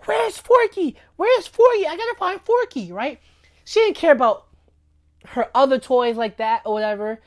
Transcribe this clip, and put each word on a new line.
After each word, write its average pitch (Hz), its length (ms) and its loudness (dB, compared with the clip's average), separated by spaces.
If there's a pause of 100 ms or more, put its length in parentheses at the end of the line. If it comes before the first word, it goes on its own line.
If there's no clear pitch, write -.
Where's 453 320 -2
Forky? 415 580 0 (200)
Where's 440 320 0
Forky? 453 400 4
I 311 100 -8
gotta 453 200 -6
find 370 240 -6
Forky, 415 500 -4
right? 240 280 -8 (460)
She - 160 -2
didn't 427 160 0
care 330 160 4
about 233 320 0 (800)
her - 280 -6
other 269 260 2
toys 240 360 -2
like 226 220 -8
that 220 280 -2
or 214 80 -4
whatever. 214 540 -6